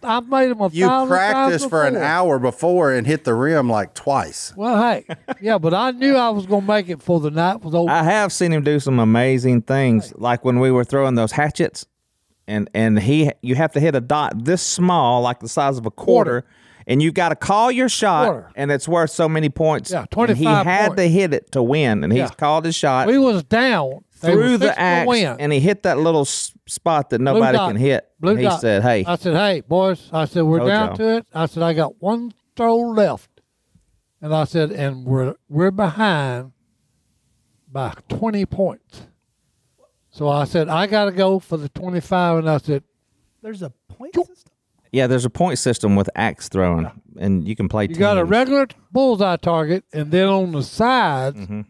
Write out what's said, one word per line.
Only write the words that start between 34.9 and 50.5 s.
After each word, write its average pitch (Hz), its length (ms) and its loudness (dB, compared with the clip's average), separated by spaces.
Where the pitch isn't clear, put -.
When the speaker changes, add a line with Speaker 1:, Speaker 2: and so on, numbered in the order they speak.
Speaker 1:
we're, 131 300 -2
we're 165 220 0
behind 156 840 -2
by 131 220 -6
twenty 208 380 -4
points." - 560 -6
So 147 180 -6
I 143 180 0
said, 160 220 -2
"I 165 200 -2
gotta 202 240 0
go 190 260 2
for 170 200 -8
the 147 120 -8
twenty-five." 180 720 -2
And 160 100 -2
I 151 80 2
said, 143 260 -4
Speaker 4:
There's 214 180 -14
a 156 80 -12
point 294 280 -14
Speaker 1:
Choo- 349 100 0
Speaker 4:
system? - 260 -20
Speaker 3:
Yeah, 127 140 2
there's 123 200 2
a 123 40 0
point 170 300 -2
system 110 360 0
with 98 200 2
axe - 340 -4
throwing, 87 360 0
Speaker 1:
Yeah. - 60 -12
Speaker 3:
and 92 280 -2
you 107 80 -6
can 98 140 -4
play 107 180 -2
Speaker 1:
You 165 60 -6
got 202 240 0
a 180 40 2
Speaker 3:
teams. 170 100 -2
Speaker 1:
regular 262 360 2
bullseye 202 440 0
target, 165 480 -2
and 151 160 -6
then 180 180 2
on 190 260 0